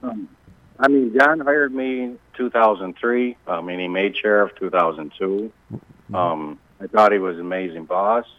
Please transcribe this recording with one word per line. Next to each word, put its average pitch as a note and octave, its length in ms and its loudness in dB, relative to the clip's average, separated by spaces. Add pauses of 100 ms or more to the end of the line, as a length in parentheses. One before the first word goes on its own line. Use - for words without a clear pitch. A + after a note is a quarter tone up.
Um, A2 260 -10 (520)
I C3+ 80 2
mean, C3+ 300 4
John D3 220 4
hired C#3+ 340 2
me C3 280 -4
in B2 180 -8 (160)
two B2 140 -2
thousand G#2+ 500 2
three. A#2+ 380 -2 (100)
I E2+ 140 -2
mean, F2+ 180 -8
he F#2 80 -4
made F#2+ 300 0
sheriff G#2 420 2
two F#2+ 100 -6
thousand D#2+ 480 0
two. G2 340 -4 (200)
Mm-hmm. - 440 -16
Um, D#2+ 440 -2 (220)
I G2 60 -14
thought G#2+ 240 6
he G2+ 80 2
was F#2 160 -2
an E2+ 60 -12
amazing F2 440 -8
boss. G2+ 400 0 (140)